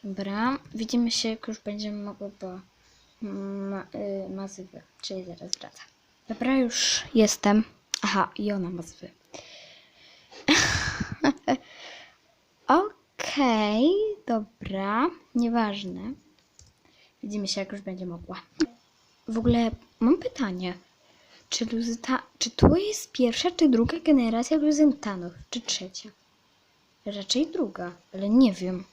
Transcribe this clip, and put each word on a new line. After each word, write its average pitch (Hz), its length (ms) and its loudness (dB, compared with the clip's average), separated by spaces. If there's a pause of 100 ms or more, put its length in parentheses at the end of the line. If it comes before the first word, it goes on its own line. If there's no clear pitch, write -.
Dobra, 202 540 -2 (180)
widzimy 233 360 0
się, - 180 -2
jak 220 180 -8
już 220 120 -8
będziemy 208 440 -8
mogły, 202 280 -10 (100)
bo 185 180 -12 (600)
ma, 196 760 -8
y, 196 340 -6
ma 196 180 -8
zwy, 185 340 -16 (200)
czyli 185 220 -10
zaraz 175 320 -10
wraca. - 280 -18 (460)
Dobra, 247 280 0
już - 460 0 (100)
jestem. 214 500 4 (380)
Aha, 196 340 0
i 208 160 -4
ona 185 180 -4
ma 175 120 -8
zwy. - 280 -16 (1400)
<laughs> - 1080 0 (1120)
Okej, 247 1200 2 (380)
dobra, 214 840 -2 (260)
nieważne. 214 800 -2 (1080)
Widzimy 208 240 -6
się, 196 140 -4
jak 190 100 -8
już 202 100 -10
będzie 185 240 -10
mogła. 175 360 -12 (840)
W 220 100 -4
ogóle 233 340 4 (280)
mam 269 180 6
pytanie. 185 560 -4 (760)
Czy - 160 -2
Luzyta-, 233 580 -2 (160)
czy 233 100 0
to - 260 6
jest 415 360 -2
pierwsza, 247 400 0
czy 330 180 4
druga 247 300 2
generacja 254 580 4
Luzentanów? 277 760 2 (160)
Czy 240 120 -8
trzecia? - 480 -8 (960)
Raczej 208 420 -2
druga, 202 440 -4 (220)
ale 196 160 -4
nie 233 240 8
wiem. 180 400 -4